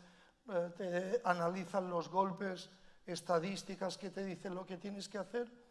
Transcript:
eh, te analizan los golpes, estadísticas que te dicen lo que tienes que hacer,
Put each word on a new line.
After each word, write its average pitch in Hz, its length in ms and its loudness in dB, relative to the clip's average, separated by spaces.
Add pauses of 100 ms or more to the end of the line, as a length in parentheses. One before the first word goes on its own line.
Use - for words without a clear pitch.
(480)
eh, 175 280 2
te 190 480 2
analizan 180 680 2
los 165 180 0
golpes, 190 640 0 (340)
estadísticas 180 920 0
que 196 120 -6
te 196 140 -4
dicen 185 300 -4
lo 185 100 -4
que 185 120 -6
tienes 202 320 -6
que 214 100 -4
hacer, 233 320 -2 (200)